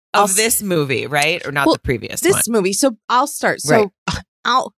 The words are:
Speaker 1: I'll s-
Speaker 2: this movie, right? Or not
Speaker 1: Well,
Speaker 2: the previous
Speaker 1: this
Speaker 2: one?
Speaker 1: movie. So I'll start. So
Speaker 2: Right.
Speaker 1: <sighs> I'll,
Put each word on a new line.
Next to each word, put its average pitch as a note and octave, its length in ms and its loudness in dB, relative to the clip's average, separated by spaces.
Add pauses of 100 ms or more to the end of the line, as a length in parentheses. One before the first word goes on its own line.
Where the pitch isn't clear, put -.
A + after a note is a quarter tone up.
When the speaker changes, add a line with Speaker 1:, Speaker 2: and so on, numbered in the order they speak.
(140)
Speaker 1:
I'll G#3 100 6
s- G3+ 120 0
Speaker 2:
this A3 260 2
movie, D3 440 0
right? D3 400 -2
Or C#3+ 60 -6
not C#3+ 140 0
Speaker 1:
Well, - 100 4
Speaker 2:
the - 40 -16
previous G#2 400 -4
Speaker 1:
this - 280 0
Speaker 2:
one? A3+ 100 0
Speaker 1:
movie. F#3+ 140 0
So A#3+ 240 0 (120)
I'll B3+ 200 2
start. F3+ 340 -2
So G3 300 2 (160)
Speaker 2:
Right. - 100 -6 (140)
Speaker 1:
<sighs> - 120 -20
I'll, A#3+ 340 0